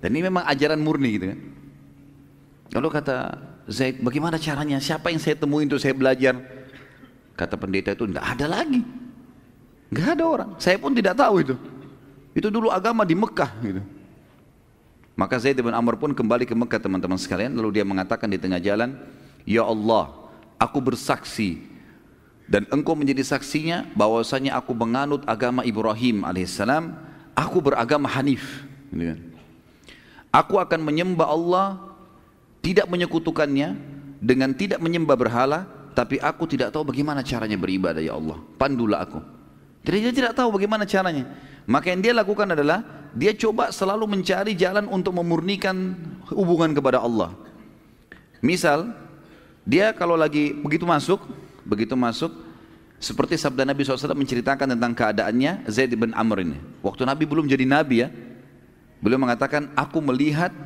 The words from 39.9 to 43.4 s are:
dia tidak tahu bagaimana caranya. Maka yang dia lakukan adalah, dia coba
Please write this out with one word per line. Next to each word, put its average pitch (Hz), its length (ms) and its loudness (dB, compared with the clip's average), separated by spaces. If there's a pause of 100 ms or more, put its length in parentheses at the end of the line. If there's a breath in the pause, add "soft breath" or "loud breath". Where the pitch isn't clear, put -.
dia - 20 -4 (140)
tidak 226 80 -2
tahu 247 240 2
bagaimana 208 240 0
caranya. 180 480 0 (340 loud breath)
Maka 147 300 2
yang 185 80 -2
dia 226 140 6
lakukan 202 340 2
adalah, 160 320 2 (320 loud breath)
dia 170 220 4
coba 220 340 2